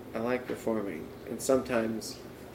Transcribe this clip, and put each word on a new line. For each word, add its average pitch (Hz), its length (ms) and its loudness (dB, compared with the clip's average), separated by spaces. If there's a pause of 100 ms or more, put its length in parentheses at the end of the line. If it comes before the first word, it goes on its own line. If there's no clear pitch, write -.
(160)
"I 113 40 0
like 123 280 0
performing," 101 600 0 (200)
and 113 140 -4
sometimes 113 760 4 (400)